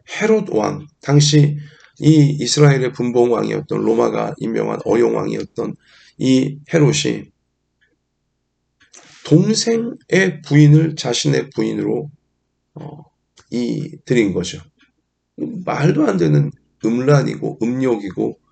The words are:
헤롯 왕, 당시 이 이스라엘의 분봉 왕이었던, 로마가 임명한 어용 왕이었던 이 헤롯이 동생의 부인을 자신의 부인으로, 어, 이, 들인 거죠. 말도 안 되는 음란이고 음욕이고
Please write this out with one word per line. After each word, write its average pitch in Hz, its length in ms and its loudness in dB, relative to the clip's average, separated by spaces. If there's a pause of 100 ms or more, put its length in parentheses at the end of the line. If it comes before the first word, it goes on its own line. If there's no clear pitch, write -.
(220)
헤롯 214 300 0
왕, 101 360 -4 (140)
당시 147 560 4 (420)
이 147 400 4
이스라엘의 127 540 2
분봉 120 400 0
왕이었던, 107 480 -4
로마가 110 560 0
임명한 110 480 -4
어용 117 320 2
왕이었던 107 580 -8 (440)
이 131 400 0 (140)
헤롯이 127 520 0 (2000)
동생의 202 1200 0
부인을 151 500 6
자신의 127 540 -4
부인으로, 110 600 -4 (680)
어, - 280 -18 (480)
이, 117 540 -6
들인 110 280 0
거죠. 87 280 -8 (1040)
말도 156 420 0
안 196 100 -2
되는 78 340 0 (340)
음란이고 117 760 -2
음욕이고 117 800 -4 (120)